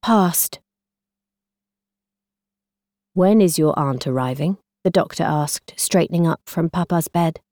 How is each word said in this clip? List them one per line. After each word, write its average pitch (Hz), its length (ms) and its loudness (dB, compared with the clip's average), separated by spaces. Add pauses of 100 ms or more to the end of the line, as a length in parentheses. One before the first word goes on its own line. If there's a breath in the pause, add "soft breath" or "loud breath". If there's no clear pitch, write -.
Past. 196 580 0 (2500)
"When 190 260 4
is 180 200 4
your 156 180 2
aunt 139 300 -2
arriving?" 131 500 -2 (260)
the 190 60 2
doctor - 340 -2
asked, 151 540 -4
straightening 170 480 0
up 160 200 -2
from 165 260 -4
Papa's 170 360 -2
bed. 165 320 -2 (120)